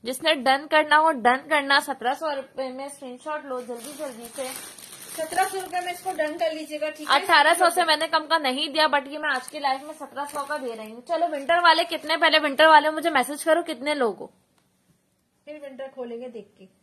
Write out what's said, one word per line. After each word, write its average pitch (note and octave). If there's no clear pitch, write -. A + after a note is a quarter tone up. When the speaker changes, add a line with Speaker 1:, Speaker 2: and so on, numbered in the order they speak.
Speaker 1:
जिसने C4+
डन C4+
करना D4+
हो D#4+
डन B3
करना। C#4
सत्रह C4+
सौ D4+
रुपए C4
में C4+
screenshot C#4+
लो B3+
जल्दी A#3+
जल्दी B3+
से। B3+
Speaker 2:
सत्रह F4
सौ F#4+
रुपए F4+
में F4+
इसको -
done D4+
कर D#4+
लीजिएगा। D4+
ठीक D4+
है, C#4
Speaker 1:
अठारह D#4+
सौ E4+
से F4
मैंने D#4
कम D#4
का D#4
नहीं C#4+
दिया, D#4
but C#4
ये D4
मैं D4+
आज B3+
के D4+
life C4+
में D4+
सत्रह C#4
सौ C#4+
का D4
दे B3+
रही A3
हूँ। A#3
चलो, E4+
winter D#4
वाले E4
कितने, D#4+
पहले D#4
winter D4+
वाले D4+
मुझे D#4
message C#4
करो E4
कितने D4
लोग A#3
हो, F3+
Speaker 2:
फिर D4+
winter C4+
खोलेंगे A#3+
देख A3
के। F#3+